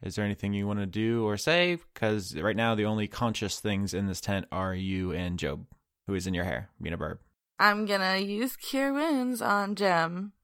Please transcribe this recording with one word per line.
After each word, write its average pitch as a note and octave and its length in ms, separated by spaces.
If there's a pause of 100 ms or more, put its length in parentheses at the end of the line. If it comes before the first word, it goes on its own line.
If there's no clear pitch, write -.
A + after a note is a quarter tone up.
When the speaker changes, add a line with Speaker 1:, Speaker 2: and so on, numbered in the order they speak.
Speaker 1:
Is G2 140
there G#2 100
anything G2+ 280
you G2+ 140
wanna G2+ 200
do A2+ 400
or G#2 100
say? F3 400 (160)
'Cause G#2+ 420
right F#2+ 200
now A2+ 200
the G#2 100
only G#2+ 220
conscious G#2+ 520
things G2+ 340
in G2 140
this F#2 140
tent G2 300
are F#2+ 220
you F#2 380
and F2 260
Job, D2+ 280 (420)
who G2+ 80
is F#2 100
in F#2+ 80
your F2 120
hair, D2 240 (120)
being D#2+ 120
a E2+ 40
burb. D#2 200 (420)
Speaker 2:
I'm G#3 260
gonna F#3+ 320
use G#3 380
Cure C#4 380
Wounds C4+ 500
on G3+ 320
Jem. F3+ 580 (100)